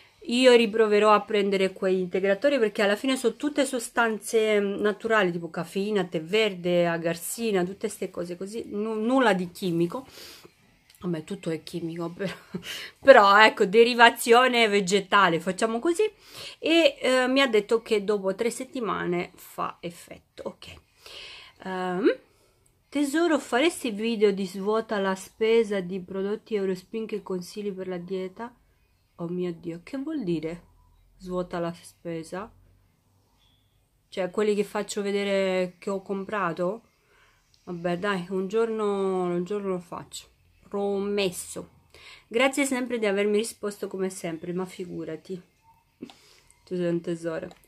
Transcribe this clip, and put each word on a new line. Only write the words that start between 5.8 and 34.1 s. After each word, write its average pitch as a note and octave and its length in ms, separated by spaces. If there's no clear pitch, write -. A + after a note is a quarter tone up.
tè F3 180
verde, F3 640
agarsina, E3+ 800
tutte G3 240
ste F#3+ 220
cose F3 260
così, G3 340
nu-, G#3+ 240
nulla A#3 400
di F3+ 160
chimico. F3 560
Vabbè, E3+ 180
tutto F#3 280
è D#3 120
chimico, E3 460
<laughs> E3+ 80
però, F#3+ 160
però, G#3+ 460
ecco, A3 220
derivazione A#3 1000
vegetale, G3 720
facciamo G#3 400
così. E4+ 240
E, D#4+ 400
eh, B3+ 300
mi C4+ 140
ha C4+ 40
detto A3 360
che G#3 220
dopo G3 300
tre A3+ 160
settimane F3+ 840
fa - 460
effetto. - 640
Ok. - 300
Ehm, F#3 540
tesoro, D4 500
faresti C4+ 520
video G#3+ 420
di F#3+ 140
svuota G#3 520
la F#3+ 160
spesa A3 640
di F#3 200
prodotti G3 540
Eurospin G3 520
che G#3 160
consigli G3 480
per F#3 180
la F3+ 100
dieta? F#3 560
Oh E3+ 120
mio F3+ 240
Dio, E3+ 300
che - 160
vuol C#4+ 260
dire E3+ 380
svuota F3+ 400
la E3+ 160
spesa? E3+ 760
Cioè, F3+ 220